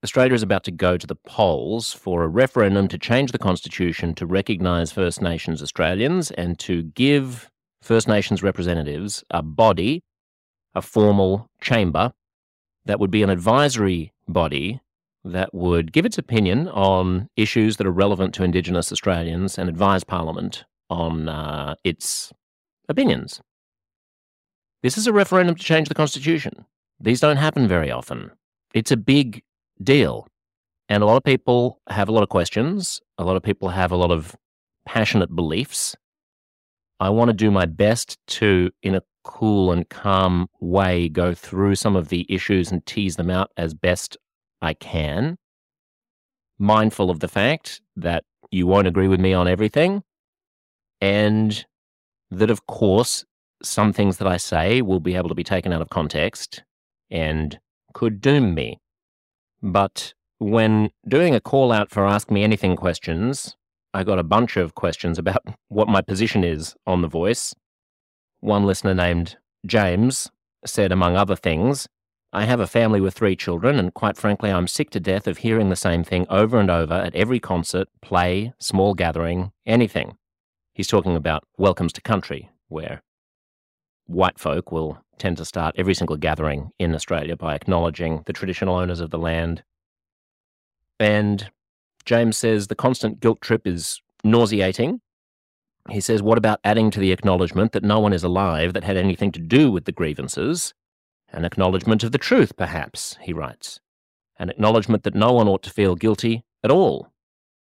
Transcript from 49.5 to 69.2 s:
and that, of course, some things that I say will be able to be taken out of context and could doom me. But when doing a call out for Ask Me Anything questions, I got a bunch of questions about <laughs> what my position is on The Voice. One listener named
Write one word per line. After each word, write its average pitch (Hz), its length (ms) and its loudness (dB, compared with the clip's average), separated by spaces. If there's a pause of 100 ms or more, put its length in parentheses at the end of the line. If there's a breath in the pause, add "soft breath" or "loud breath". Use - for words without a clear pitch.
and 107 680 0 (640)
that, 101 180 0
of 107 200 -2
course, 104 560 0 (360)
some 104 320 0
things 101 260 0
that 95 100 -2
I 90 80 2
say 90 440 0
will 95 200 0
be 90 160 -2
able 87 140 -2
to 80 40 -4
be 85 80 -6
taken 92 300 -2
out 80 100 -2
of - 80 -8
context - 720 -4 (480)
and 78 480 -4 (340)
could 107 280 -4
doom 131 340 2
me. 65 240 -6 (840)
But 98 500 -2 (240)
when 110 520 2 (180)
doing 156 260 2
a 107 60 2
call 131 320 2
out 104 180 0
for 98 160 2
Ask 101 240 0
Me 104 140 2
Anything 101 320 2
questions, 90 800 -4 (360)
I 95 120 -4
got 92 160 0
a - 20 -2
bunch 104 340 2
of 87 200 -2
questions 85 420 -2
about 92 240 0 (120)
<laughs> - 160 -20
what 104 180 0
my 95 140 2
position 98 420 0
is 80 320 -4 (100)
on 90 160 0
The 85 60 -2
Voice. 87 440 -2 (840)
One 101 280 2
listener 95 280 0
named 87 440 -2 (280)